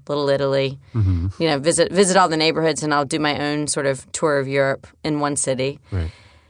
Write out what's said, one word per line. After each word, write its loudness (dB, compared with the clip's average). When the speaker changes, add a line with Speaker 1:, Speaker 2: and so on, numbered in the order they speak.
Speaker 1:
Little -2
Italy, 0
Speaker 2:
Mm-hmm. 2
Speaker 1:
you 2
know, 2
visit, 2
visit 4
all 6
the 0
neighborhoods, 0
and 0
I'll 2
do -2
my 0
own -2
sort -4
of -4
tour 0
of -2
Europe 0
in -2
one -2
city." -4
Speaker 2:
Right. -4